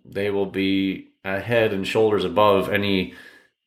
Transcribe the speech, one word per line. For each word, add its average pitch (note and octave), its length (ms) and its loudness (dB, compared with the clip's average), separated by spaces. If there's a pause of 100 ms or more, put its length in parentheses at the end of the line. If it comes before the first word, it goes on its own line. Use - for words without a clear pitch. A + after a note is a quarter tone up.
they G2 260 -6
will G2+ 160 -2
be F#2+ 600 -2 (160)
a G2 140 -4
head A2 340 0
and F#2+ 140 -4
shoulders G#2+ 380 2
above F#2+ 440 4
any G2 460 0 (520)